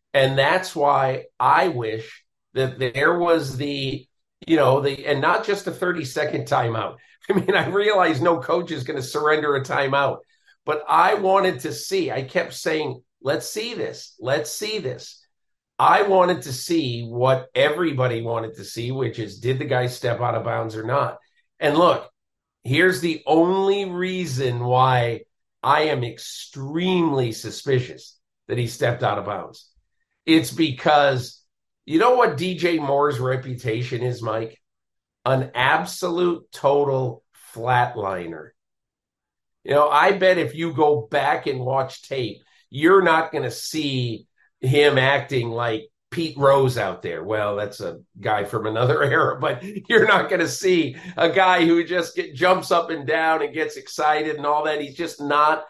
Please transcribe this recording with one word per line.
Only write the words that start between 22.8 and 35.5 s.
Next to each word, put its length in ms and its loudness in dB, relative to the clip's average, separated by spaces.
the 260 -4
only 600 2
reason 760 -4
why 600 2
I 220 4
am 200 -2
extremely 1300 -2
suspicious 840 -6
that 100 -4
he 80 -2
stepped 360 -2
out 160 0
of 60 -6
bounds. 460 -10
It's 240 4
because, 920 0
you 120 2
know 160 4
what 220 2
D 200 -4
J 220 0
Moore's 400 0
reputation 840 -4
is, 180 -4
Mike? 400 -6
An 300 0